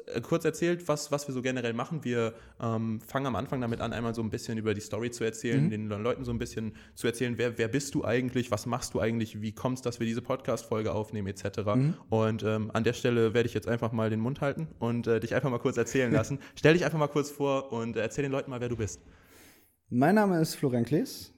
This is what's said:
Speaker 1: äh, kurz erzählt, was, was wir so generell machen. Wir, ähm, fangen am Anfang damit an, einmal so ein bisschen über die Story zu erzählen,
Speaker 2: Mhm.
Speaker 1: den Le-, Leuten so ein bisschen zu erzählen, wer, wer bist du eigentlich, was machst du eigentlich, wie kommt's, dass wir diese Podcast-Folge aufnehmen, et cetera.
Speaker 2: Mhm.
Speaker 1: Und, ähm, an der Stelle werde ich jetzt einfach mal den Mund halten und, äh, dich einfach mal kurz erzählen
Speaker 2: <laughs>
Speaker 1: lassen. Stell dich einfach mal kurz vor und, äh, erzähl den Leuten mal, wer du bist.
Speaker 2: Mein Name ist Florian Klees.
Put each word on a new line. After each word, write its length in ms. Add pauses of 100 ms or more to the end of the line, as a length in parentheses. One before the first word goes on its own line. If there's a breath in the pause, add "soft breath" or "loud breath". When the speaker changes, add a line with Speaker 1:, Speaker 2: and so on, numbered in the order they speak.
(140)
Speaker 1:
äh, 60
kurz 240
erzählt, 460
was, 240
was 160
wir 40
so 80
generell 300
machen. 320
Wir, 300 (280 soft breath)
ähm, 380
fangen 280
am 100
Anfang 240
damit 180
an, 140
einmal 200
so 80
ein 80
bisschen 280
über 160
die 80
Story 300
zu 120
erzählen, 400
Speaker 2:
Mhm. 60
Speaker 1:
den 180
Le-, 120
Leuten 260
so 60
ein 60
bisschen 360 (220 soft breath)
zu 120
erzählen, 300
wer, 200
wer 120
bist 260
du 80
eigentlich, 480
was 140
machst 280
du 60
eigentlich, 420
wie 120
kommt's, 280
dass 200
wir 60
diese 140
Podcast-Folge 680
aufnehmen, 380
et 80
cetera. 400
Speaker 2:
Mhm. 160 (160 loud breath)
Speaker 1:
Und, 340
ähm, 300
an 100
der 80
Stelle 420
werde 140
ich 60
jetzt 160
einfach 240
mal 160
den 100
Mund 220
halten 260 (120)
und, 280
äh, 140
dich 140
einfach 160
mal 80
kurz 180
erzählen 340
Speaker 2:
<laughs> 160
Speaker 1:
lassen. 120 (160 loud breath)
Stell 180
dich 100
einfach 160
mal 80
kurz 240
vor 400
und, 240
äh, 60
erzähl 220
den 100
Leuten 180
mal, 80
wer 80
du 80
bist. 240 (920 soft breath)
Speaker 2:
Mein 260
Name 260
ist 140
Florian 280
Klees. 540